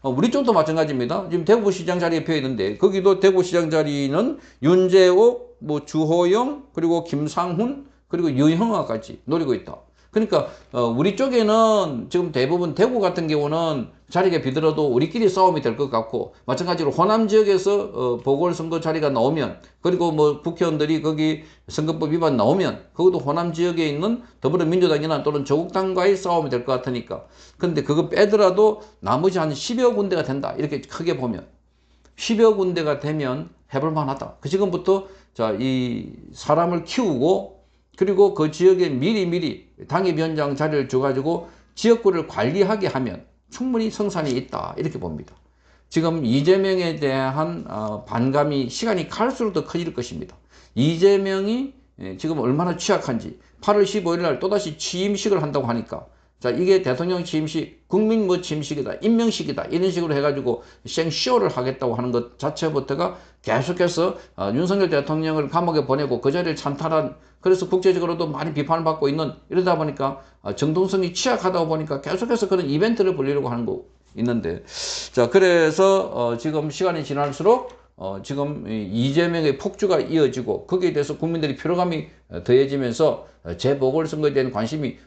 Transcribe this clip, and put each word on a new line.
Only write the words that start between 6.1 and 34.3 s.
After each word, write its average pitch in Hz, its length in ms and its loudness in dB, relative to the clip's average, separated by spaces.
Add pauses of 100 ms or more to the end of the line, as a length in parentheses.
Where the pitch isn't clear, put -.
그리고 170 320 0
김상훈, 175 840 -4 (220)
그리고 170 220 -2
유형아까지 151 960 0
노리고 147 260 0
있다. - 240 -8 (340)
그러니까, 214 380 0 (240)
어, 120 120 0
우리 139 320 0
쪽에는 214 920 2
지금 175 220 0
대부분 151 460 0
대구 240 240 2
같은 175 260 -2
경우는 151 640 -2 (220)
자리가 175 320 2
비더라도 147 440 0
우리끼리 160 420 2
싸움이 185 320 4
될 113 160 -2
것 139 140 -4
같고 113 460 -4 (100)
마찬가지로 160 460 -2
호남 214 340 2
지역에서, 202 680 2
어, 123 260 -2
보궐선거 165 600 0
자리가 160 320 -2
나오면 131 480 0 (220)
그리고 175 320 0
뭐 151 280 2
국회의원들이 160 640 0
거기 156 400 0 (240)
선거법 156 460 -2
위반 160 240 2
나오면 131 580 2
그것도 180 240 4
호남 160 340 -2
지역에 170 360 0
있는 190 340 -2 (180)
더불어민주당이나 160 840 2
또는 147 200 0
조국당과의 185 720 0
싸움이 170 320 0
될 123 160 -2
것 131 100 0
같으니까. 123 500 -6 (340)
근데 160 240 -2
그거 151 260 0
빼더라도 208 760 4 (180)
나머지 165 400 0
한 156 120 0
십여 240 420 0
군데가 185 280 0
된다. 139 340 -4
이렇게 143 240 -4
크게 - 360 -4
보면. 117 320 -6 (680)
십여 220 400 4
군데가 170 460 0
되면 151 500 -4 (240)
해볼 147 160 0
만하다. 143 480 -4